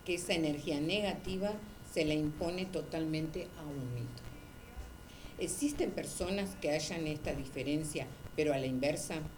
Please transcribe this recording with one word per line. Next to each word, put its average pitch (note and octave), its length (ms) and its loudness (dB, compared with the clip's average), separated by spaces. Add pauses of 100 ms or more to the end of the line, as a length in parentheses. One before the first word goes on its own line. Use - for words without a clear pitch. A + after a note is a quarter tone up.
que F3+ 120 2
esa F3+ 180 2
energía D3+ 480 4
negativa F#3+ 720 2 (400)
se E3 120 4
la D3+ 100 4
impone E3+ 500 2
totalmente D#3+ 840 0 (120)
a D#3 40 -8
un C#3 300 -4
mito. A#2+ 300 -6 (1160)
¿Existen A#3 520 2
personas F#3 580 0 (100)
que D3+ 120 2
hallan D#3+ 360 2
esta D3+ 260 0
diferencia, C#3 760 0 (280)
pero D3+ 180 6
a C3+ 40 6
la C3+ 80 2
inversa? D3 560 2 (160)